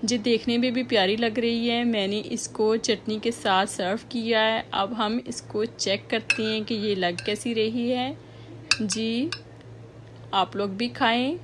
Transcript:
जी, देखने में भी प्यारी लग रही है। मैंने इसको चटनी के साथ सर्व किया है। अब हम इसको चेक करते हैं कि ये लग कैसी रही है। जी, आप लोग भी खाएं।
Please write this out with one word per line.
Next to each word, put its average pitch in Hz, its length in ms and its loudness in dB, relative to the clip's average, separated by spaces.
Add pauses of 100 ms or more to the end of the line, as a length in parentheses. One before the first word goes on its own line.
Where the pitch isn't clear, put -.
जी, 233 140 2
देखने 233 400 2
में 247 140 4
भी 254 120 0
प्यारी 208 320 4
लग 226 220 0
रही 233 300 2
है। 240 180 2
मैंने 208 320 2 (120)
इसको 220 480 2
चटनी 214 420 0
के 233 120 0
साथ 196 360 4
सर्व 196 320 -2 (120)
किया 226 300 2
है। 220 220 2 (100)
अब 196 200 0
हम 220 320 0
इसको 214 400 -4
चेक 202 440 -2
करते 220 320 0
हैं 220 220 0
कि 226 120 -2
ये 208 200 0
लग 175 300 0
कैसी 214 280 -2
रही 226 360 0
है। 254 260 -2 (680)
जी, 226 480 0 (1040)
आप 185 220 2
लोग 202 200 -2
भी 240 140 -2
खाएं। 247 540 2